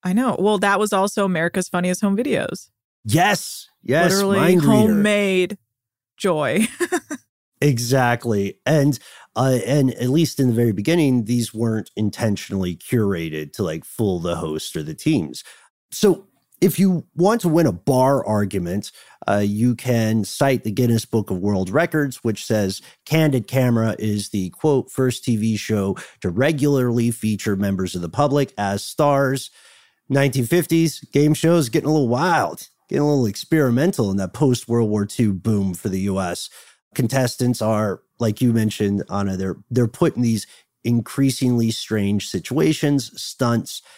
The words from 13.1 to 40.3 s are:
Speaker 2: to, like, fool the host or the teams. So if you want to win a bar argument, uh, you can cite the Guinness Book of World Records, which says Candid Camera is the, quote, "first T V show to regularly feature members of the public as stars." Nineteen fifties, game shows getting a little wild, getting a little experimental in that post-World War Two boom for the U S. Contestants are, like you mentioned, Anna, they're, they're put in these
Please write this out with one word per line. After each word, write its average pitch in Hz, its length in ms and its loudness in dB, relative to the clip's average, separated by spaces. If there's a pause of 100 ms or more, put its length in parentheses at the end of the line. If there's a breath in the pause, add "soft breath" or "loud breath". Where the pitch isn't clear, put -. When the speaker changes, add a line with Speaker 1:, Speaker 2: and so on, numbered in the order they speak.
Speaker 2:
to, 107 100 -4
like, 80 200 -4
fool 98 360 -2
the 85 160 -2
host 80 400 -8
or 80 80 -6
the 78 100 -10
teams. 82 500 -4 (480 loud breath)
So - 360 0 (340)
if 180 160 2
you 185 380 0
want 202 260 2
to 175 80 0
win 160 160 4
a 120 60 2
bar 127 520 2
argument, 101 680 -2 (360 loud breath)
uh, 104 160 2
you 107 300 0
can 113 500 0
cite 135 420 0
the 113 60 -4
Guinness 117 340 2
Book 110 260 -2
of 92 80 -4
World 95 320 -2
Records, 151 460 -2
which - 280 -6
says 101 340 -2 (280 loud breath)
Candid 147 400 2
Camera 120 500 2
is 104 320 -4
the, 92 220 -4
quote, 139 400 0
"first 127 320 -2
T 120 120 0
V 107 220 0
show 98 400 -2 (240 loud breath)
to 92 80 -2
regularly 123 800 2
feature 110 460 -2
members 95 400 -2
of 87 80 -6
the 85 40 -6
public 143 480 0
as 101 280 -2
stars." 139 680 0 (600 soft breath)
Nineteen 135 360 0
fifties, 165 540 0 (120)
game 147 220 4
shows 160 360 2
getting 143 200 -2
a - 20 2
little 151 160 2
wild, 127 600 0 (200)
getting 143 140 -2
a 147 80 2
little 139 160 2
experimental 131 840 0
in 98 60 -2
that 95 160 -4
post-World 117 580 0
War 104 160 0
Two 107 260 0
boom 98 400 -2
for 95 160 -6
the 92 120 -4
U 95 180 -2
S. 90 320 -6 (440 loud breath)
Contestants 123 640 -2
are, 107 400 -2 (160)
like 110 240 0
you 123 120 4
mentioned, 104 580 0
Anna, 98 260 -4
they're, 95 200 -4 (120)
they're 120 180 2
put 160 280 0
in 123 80 0
these 113 240 0 (360 soft breath)